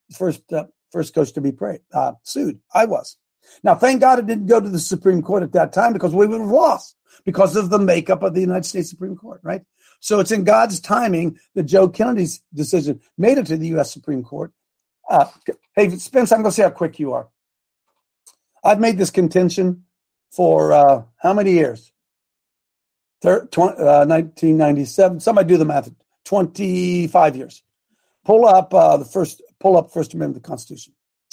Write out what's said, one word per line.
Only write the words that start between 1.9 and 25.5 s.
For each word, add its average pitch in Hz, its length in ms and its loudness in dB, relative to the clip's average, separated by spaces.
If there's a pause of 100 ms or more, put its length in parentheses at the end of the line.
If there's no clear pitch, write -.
uh, 131 200 -4 (100)
sued. - 360 -8 (140)
I 220 100 2
was. - 320 -6 (480)
Now, 185 120 4
thank 254 260 2
God 262 180 4
it 208 80 -6
didn't 214 200 -6
go 226 120 4
to 202 100 -6
the 180 100 -6
Supreme 185 420 0
Court 185 220 -2
at 151 100 -10
that 165 200 0
time 226 200 0
because 175 200 -4
we 202 140 4
would 226 140 -6
have 208 80 -6
lost 262 460 0 (300)
because 180 300 0
of 202 140 -2
the 208 100 2
makeup 185 440 0
of 185 100 -2
the 180 80 -2
United 180 240 -4
States 175 240 -8
Supreme 185 260 -12
Court, - 280 -20
right? 185 200 -10 (360)
So 214 200 -2
it's 190 120 -2
in 208 120 -2
God's 208 360 2
timing 180 580 -4 (180)
that 185 80 -4
Joe 190 240 2
Kennedy's 214 540 -4 (120)
decision 147 480 -4 (160)
made 240 200 2
it 196 100 -4
to 160 100 -4
the 160 100 -6
U 160 120 -4
S 139 120 -4
Supreme 139 320 -10
Court. 156 280 -14 (580)
Uh, 143 160 2 (500)
hey, 208 220 2
Spence, - 340 -2
I'm 220 100 2
gonna 214 100 0
see 214 100 -2
how 185 80 4
quick - 300 -8
you 135 140 -6
are. 123 160 -10 (1300)
I've 208 160 4
made 226 180 0
this 185 140 -2
contention 180 760 0 (460)
for, 160 400 2
uh, 139 320 4 (140)
how 185 160 0
many 202 180 0
years? 139 400 -2 (1300)
Thir-, 180 260 0
tw-, - 120 -6
uh, 147 480 2
nineteen 160 480 0
ninety-seven. 151 640 0
Somebody 202 300 0
do 180 80 6